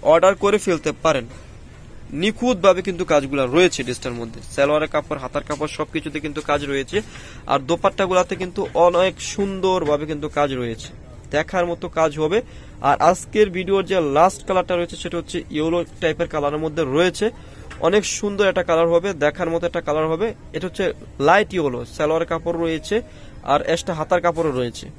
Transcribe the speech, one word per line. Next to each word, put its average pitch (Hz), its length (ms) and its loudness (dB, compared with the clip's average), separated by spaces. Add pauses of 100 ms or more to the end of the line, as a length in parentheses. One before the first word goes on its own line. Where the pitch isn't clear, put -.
(120)
অর্ডার 180 220 6 (100)
করে 202 200 4
ফেলতে 160 260 0 (140)
পারেন। 143 200 2 (960)
নিখুঁতভাবে 196 680 4
কিন্তু 175 240 -4
কাজগুলো 139 300 2 (140)
রয়েছে 175 300 4
ড্রেসটার 123 340 -6
মধ্যে, 117 200 -10 (140)
সালোয়ারের 151 400 2
কাপড়, 147 300 -2
হাতার 147 240 -6
কাপড়, 151 300 -4
সবকিছুতে 151 460 -6
কিন্তু 151 160 -6 (100)
কাজ 147 100 2 (120)
রয়েছে। 139 260 -2 (540)
আর 139 60 2 (100)
দোপাট্টাগুলাতে 180 760 2
কিন্তু 180 180 -6 (260)
অনেক 175 260 4 (200)
সুন্দরভাবে 185 760 0
কিন্তু 151 160 -6 (120)
কাজ 147 120 2 (100)
রয়েছে, 117 280 -6 (460)
দেখার 175 360 0
মতো 170 160 -6 (120)
কাজ 160 120 4 (120)
হবে। 160 160 2 (500)
আর 143 80 6 (140)
আজকের 208 460 2
ভিডিওর 190 340 0
যে 190 60 2 (200)
last 180 320 6
কালারটা 185 280 0
রয়েছে, 175 260 -4
সেটা 170 180 -6
হচ্ছে 170 180 -6 (180)
ইয়েলো 165 220 2 (240)
টাইপের 160 320 0
কালারের 151 300 0
মধ্যে 160 180 -2 (140)
রয়েছে, 180 300 2 (600)
অনেক 196 160 4 (160)
সুন্দর 202 320 2
একটা 180 200 0
colour 170 240 4
হবে, 170 140 4 (160)
দেখার 165 280 0
মতো 170 140 -2
একটা 170 220 -4
colour 156 240 0
হবে। 165 140 0 (300)
এটা 156 120 -6
হচ্ছে 190 160 -4 (440)
light 202 280 6
yellow, 135 240 0 (160)
সালোয়ার 160 340 2
কাপড় 170 340 -2
রয়েছে 165 320 -2 (560)
আর 143 80 4 (120)
extra 170 280 -2
হাতার 175 240 2
কাপড়ও 160 340 2
রয়েছে। 120 280 -6 (120)